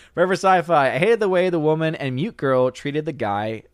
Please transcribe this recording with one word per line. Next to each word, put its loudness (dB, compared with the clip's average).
Forever 2
Sci-Fi, 2
"I -4
hated 2
the 0
way 2
the 0
woman 0
and -6
mute -4
girl 2
treated -6
the -6
guy -6